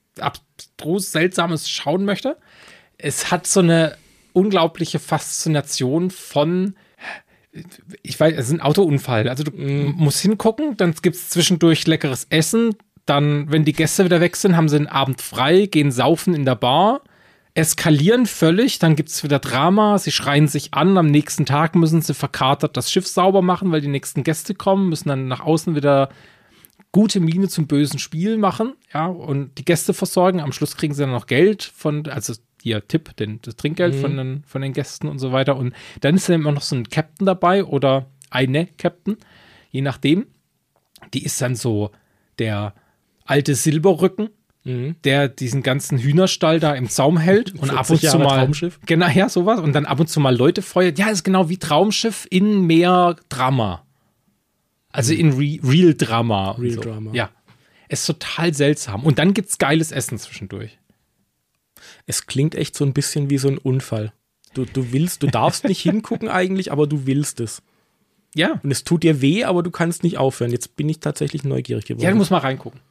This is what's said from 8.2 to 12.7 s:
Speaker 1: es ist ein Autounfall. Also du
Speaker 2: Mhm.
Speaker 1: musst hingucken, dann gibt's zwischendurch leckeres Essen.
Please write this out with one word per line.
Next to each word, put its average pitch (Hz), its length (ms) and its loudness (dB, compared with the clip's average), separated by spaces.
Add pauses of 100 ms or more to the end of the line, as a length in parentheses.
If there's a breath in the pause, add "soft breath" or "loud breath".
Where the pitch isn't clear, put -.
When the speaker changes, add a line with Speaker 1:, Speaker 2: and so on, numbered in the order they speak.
Speaker 1:
es 131 120 -4
ist 139 60 0
ein 165 80 0
Autounfall. 139 680 2
Also 131 140 -4
du 147 80 -6
Speaker 2:
Mhm. 139 460 -2
Speaker 1:
musst 147 240 2
hingucken, 226 560 0
dann 175 260 0
gibt's - 260 -2
zwischendurch 165 560 2
leckeres 156 460 -2
Essen. 214 440 2 (300)